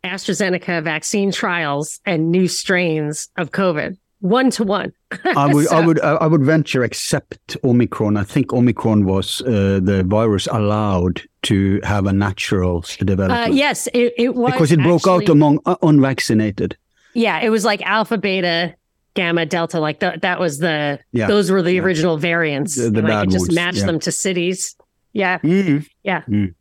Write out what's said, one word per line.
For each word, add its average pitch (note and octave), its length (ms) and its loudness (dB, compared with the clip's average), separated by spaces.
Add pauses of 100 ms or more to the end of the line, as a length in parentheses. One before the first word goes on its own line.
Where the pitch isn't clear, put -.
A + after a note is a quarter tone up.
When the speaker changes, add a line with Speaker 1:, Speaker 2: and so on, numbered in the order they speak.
Speaker 1:
AstraZeneca F3+ 760 -4
vaccine F3 500 -2
trials D#3 720 -4
and E3 260 0
new F3+ 180 2
strains D#3+ 880 -2
of F3 140 -6
covid. F3+ 440 -2 (240)
One A#3+ 320 2
to - 120 -2
one. G3 260 -2 (200)
<laughs> - 140 -14 (120)
Speaker 2:
I C#3+ 160 4
would, D3 140 2
I E3 140 4
Speaker 1:
So E3 60 4
Speaker 2:
would, D#3+ 140 2
I D#3 260 0
would D#3 160 4
venture, C#3+ 400 2
except - 800 -6
Omicron. A#2 540 2
I G2+ 80 0
think - 300 -2
Omicron A2+ 500 2
was, F#2+ 380 -2
uh, G2 400 2
the F#2+ 240 2
virus G#2 440 2
allowed G2+ 680 0 (220)
to G2 420 2
have G2+ 220 0
a G2 60 0
natural F#2+ 720 -2 (180)
development. G2 500 0
Speaker 1:
Uh, - 40 2
yes, C#4 380 0
it, A#3+ 240 0
it A#3+ 180 0
was B3 180 0
Speaker 2:
Because E3 200 2
it E3 80 4
broke E3+ 260 4
out F#3 160 4
Speaker 1:
actually - 100 2
Speaker 2:
among, D3 340 6
uh, F4+ 160 0
unvaccinated. C3 920 2 (380)
Speaker 1:
Yeah, G3+ 280 0
it A3 100 0
was, A3 160 0
like, G#3 160 0
Alpha, G#3+ 340 -2
Beta, F3 580 -2 (380)
Gamma, E3+ 320 0
Delta. E3+ 340 -4
Like, D3+ 220 -2
th-, F3+ 220 -2
that F3+ 180 -2
was D#3 180 -2
the, D3 400 -2 (140)
Speaker 2:
Yeah. A2+ 140 0
Speaker 1:
those G3+ 240 2
were F#3+ 100 2
the F3 140 0
Speaker 2:
Yeah. F3+ 80 0
Speaker 1:
original E3+ 340 0
variants. D3+ 600 -2
Speaker 2:
The, A#2+ 120 -2
the G#2+ 120 0
Speaker 1:
And G#2+ 60 2
I G#2+ 40 2
Speaker 2:
bad G#2+ 140 0
Speaker 1:
could F#2+ 80 0
just F#2 160 0
Speaker 2:
ones. E3 80 0
Speaker 1:
match F3 200 0
Speaker 2:
Yeah. G3 100 0
Speaker 1:
them E3 140 -2
to E3 120 -4
cities. F3+ 600 -4 (380)
Yeah. F#3 280 -2
Speaker 2:
Mm. D#3 460 0 (160)
Speaker 1:
Yeah. F#3 200 -4
Speaker 2:
Mm. G#2 380 -2